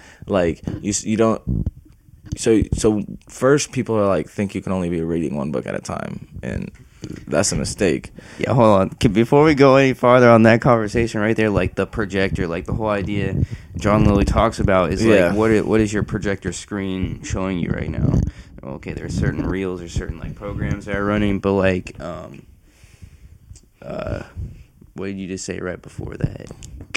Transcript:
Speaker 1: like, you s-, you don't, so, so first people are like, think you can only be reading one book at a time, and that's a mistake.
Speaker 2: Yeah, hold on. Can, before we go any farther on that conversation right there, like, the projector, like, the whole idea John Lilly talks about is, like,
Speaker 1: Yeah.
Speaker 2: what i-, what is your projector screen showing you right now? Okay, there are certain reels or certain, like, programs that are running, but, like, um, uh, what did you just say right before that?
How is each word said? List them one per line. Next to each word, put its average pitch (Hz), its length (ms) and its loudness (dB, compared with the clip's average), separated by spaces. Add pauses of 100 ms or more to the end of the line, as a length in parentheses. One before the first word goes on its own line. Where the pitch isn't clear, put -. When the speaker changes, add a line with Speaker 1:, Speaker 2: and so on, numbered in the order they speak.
(260)
Speaker 1:
like, 87 360 0 (180)
you 92 100 -4
s-, - 140 -4
you 107 120 -2
don't, 113 260 2 (920)
so, 110 260 2 (120)
so 107 280 0 (260)
first 139 440 0
people 113 240 -2
are 104 100 2
like, 90 220 0
think 101 260 -6
you 92 80 -4
can - 100 -6
only 92 180 -2
be 85 120 -2
reading 82 340 -2
one 73 140 -4
book 65 160 -4
at 50 80 -6
a 50 60 -4
time, - 480 -10 (140)
and 53 280 -6 (560)
that's 80 260 0
a 87 40 -2
mistake. 78 540 -2 (280)
Speaker 2:
Yeah, - 140 -2
hold 110 280 6
on. 95 100 0
Can, - 220 0
before 117 320 4
we 156 100 4
go 135 220 8
any 135 180 4
farther 123 340 6
on 117 140 8
that 113 180 8
conversation 113 600 0
right 107 160 2
there, 110 140 2
like, 95 240 0
the 95 120 0
projector, 98 600 -2
like, 85 200 -6
the - 80 -6
whole 110 140 -2
idea 101 540 -2 (340)
John 107 280 4
Lilly 101 200 4
talks 110 340 2
about 92 340 2
is, 98 120 0
like, 110 120 6
Speaker 1:
Yeah. 87 180 4
Speaker 2:
what 110 160 2
i-, 107 120 4
what 110 180 2
is 107 120 0
your 104 100 -2
projector 98 500 -4
screen 95 720 -6
showing 95 360 -4
you 85 120 -2
right - 200 -4
now? - 220 0 (500)
Okay, 69 300 -10
there 78 140 -10
are 85 40 -8
certain - 360 -2
reels 92 340 -4
or 87 80 -12
certain, 82 300 -6
like, - 160 -10
programs 104 500 -8
that 101 120 -6
are 101 80 -2
running, 104 340 0
but, 98 160 0
like, 95 460 0
um, 82 440 -14 (1400)
uh, - 440 -8 (720)
what 98 120 -8
did 98 120 -8
you 95 100 -8
just 92 160 -8
say 92 160 -8
right 90 200 -8
before - 360 -14
that? - 340 -8 (460)